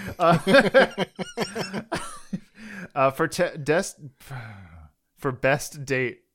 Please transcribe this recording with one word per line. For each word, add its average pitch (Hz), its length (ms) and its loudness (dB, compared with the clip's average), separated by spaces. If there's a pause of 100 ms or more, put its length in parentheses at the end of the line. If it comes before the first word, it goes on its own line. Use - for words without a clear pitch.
(200)
Uh, 170 180 6
<laughs> 202 1400 2 (1120)
uh, 135 160 4
for 160 160 0
te-, 160 360 -2
des-, 156 300 0 (1200)
for 139 140 -2
best 135 540 0
date, 127 380 -2 (120)